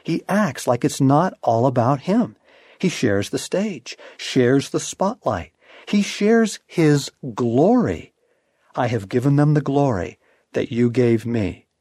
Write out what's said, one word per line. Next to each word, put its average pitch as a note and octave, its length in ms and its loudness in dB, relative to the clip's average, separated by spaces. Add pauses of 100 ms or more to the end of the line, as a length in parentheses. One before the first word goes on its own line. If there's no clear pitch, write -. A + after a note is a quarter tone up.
He E3+ 240 -4
acts F#3+ 400 -2
like A#2+ 180 0
it's C#3+ 160 -2
not C#3+ 400 2
all A#2 240 2
about B2+ 360 0
him. G3 340 -2 (440)
He F3 100 0
shares G2+ 400 -2
the C3+ 80 -6
stage, F3+ 600 -8 (200)
shares C3 520 0
the D#3+ 100 -4
spotlight. C#3 720 -6 (360)
He G#3 140 0
shares G#3+ 640 0
his D3 460 2 (240)
glory. C3 760 0 (600)
"I B2+ 120 0
have G#2+ 220 -4
given C3 280 2
them D3 160 4
the D3+ 80 2
glory C3+ 580 -2 (340)
that A#2+ 180 -4
you A#2+ 180 0
gave A#2 360 2
me" A2 420 -4 (140)